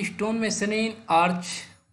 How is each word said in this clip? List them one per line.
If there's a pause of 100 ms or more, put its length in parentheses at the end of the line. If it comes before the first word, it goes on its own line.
stone
masonry
in (180)
arch (440)